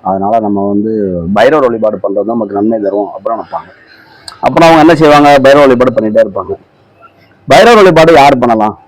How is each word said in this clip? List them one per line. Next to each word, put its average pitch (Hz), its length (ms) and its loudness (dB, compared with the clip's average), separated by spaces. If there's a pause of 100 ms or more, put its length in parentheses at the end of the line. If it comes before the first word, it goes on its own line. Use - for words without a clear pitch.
அதனால 98 380 -4
நம்ம 101 280 -4
வந்து 104 240 -4 (420)
பைரவர் 135 320 0
வழிபாடு 110 300 -4
பண்றது 98 280 -6
நமக்கு 107 300 -6
நன்மை 110 260 -4
தரும் 98 280 -4
அப்படின்னு - 280 -12
நினைப்பாங்க. - 340 -14 (680)
அப்புறம் 160 280 0
அவங்க 160 120 4
என்ன 165 140 4
செய்வாங்க? 147 480 4
பைரவர் 139 240 4
வழிபாடு 127 260 2
பண்ணிட்டே 110 320 0
இருப்பாங்க. 98 300 -8 (920)
பைரவர் 202 280 4
வழிபாடு 165 360 4
யார் 139 260 4
பண்ணலாம்? 110 500 -2